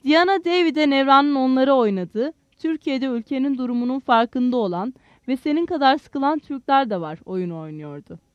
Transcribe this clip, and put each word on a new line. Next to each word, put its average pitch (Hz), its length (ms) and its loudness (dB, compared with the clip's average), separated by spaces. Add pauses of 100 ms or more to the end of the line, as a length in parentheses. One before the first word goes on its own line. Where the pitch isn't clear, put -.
Diana 349 420 2
David'e 320 440 2
Nevran'ın 277 460 4
onlara 262 380 2
oynadığı, 220 600 0 (240)
Türkiye'de 302 480 -4
ülkenin 262 520 -2
durumunun 247 420 -4
farkında 247 580 0
olan 202 360 -2 (340)
ve 262 100 -2
senin 311 280 -2
kadar 277 320 2
sıkılan 285 420 -4
Türkler 269 500 -2
de 185 120 -4
var 160 240 -10
oyunu 180 340 -6
oynuyordu. 151 600 -14 (160)